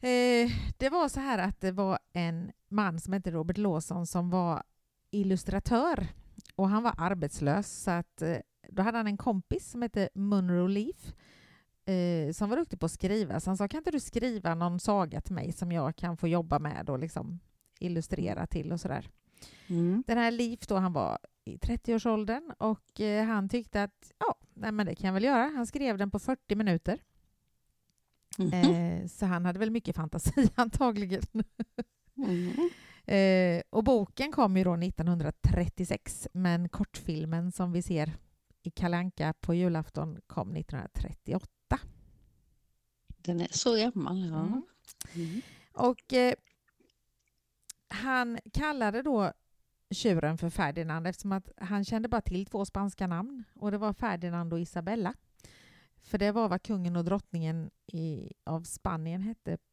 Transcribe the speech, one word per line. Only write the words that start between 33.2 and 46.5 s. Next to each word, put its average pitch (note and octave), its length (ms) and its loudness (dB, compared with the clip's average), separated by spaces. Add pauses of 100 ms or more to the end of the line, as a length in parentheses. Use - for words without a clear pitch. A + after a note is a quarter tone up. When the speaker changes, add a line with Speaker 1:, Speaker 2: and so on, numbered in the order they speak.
Speaker 1:
och A3 140 2
boken C4 480 2
kom G#3 240 4
ju F#3 80 6
då F3+ 120 2
nittonhundratrettiosex, E3+ 1600 0
men F3 360 0
kortfilmen E3 840 -4
som F3 200 -2
vi F3 100 0
ser D#3+ 300 0 (500)
i E3+ 80 -6
Kalle F3 260 0
Anka F3 440 -2
på E3+ 140 0
julafton D#3+ 720 -2
kom - 220 -6
nittonhundratrettioåtta. - 1300 -4 (1300)
Speaker 2:
Den - 340 -2
är - 100 -2
så - 260 4
gammal, F#3+ 520 0
ja. D#3+ 120 -2
Speaker 1:
Mm. G#3+ 220 0 (520)
Speaker 2:
Mm. E3+ 260 -6 (320)
Speaker 1:
Och, - 400 0
eh, B3 220 4 (1500)